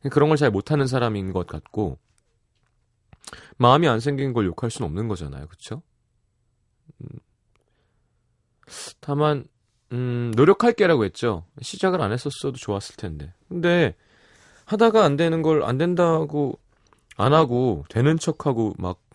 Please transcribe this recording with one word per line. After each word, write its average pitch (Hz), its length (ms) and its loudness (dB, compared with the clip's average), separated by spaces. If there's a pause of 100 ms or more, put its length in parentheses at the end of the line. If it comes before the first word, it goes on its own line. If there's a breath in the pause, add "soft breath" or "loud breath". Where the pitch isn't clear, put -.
(100)
그런 147 180 4
걸 156 80 4
잘 139 140 4
못하는 135 360 0
사람인 113 460 -2
것 90 140 -4
같고 - 520 -6 (1600 loud breath)
마음이 135 320 6
안 113 120 2
생긴 139 320 -4
걸 113 140 0
욕할 113 240 -4
순 - 140 -8
없는 92 240 -6
거잖아요. 73 380 -8
그쵸? - 360 -16 (1160)
음, - 60 -16 (1900 loud breath)
다만, 147 460 -2 (460)
음, 120 440 -4
"노력할게"라고 180 680 4
했죠. 95 420 -4 (140)
시작을 185 400 -2
안 104 120 0
했었어도 131 440 -6
좋았을 101 400 -8
텐데. 80 360 -12 (160)
근데 175 480 0 (680 soft breath)
하다가 220 400 4
안 143 120 2
되는 165 260 0
걸 156 200 2
안 127 160 -2
된다고 160 800 0 (580)
안 123 160 2
하고 123 560 2
되는 147 300 2
척하고 117 600 -2
막 90 220 -8 (140)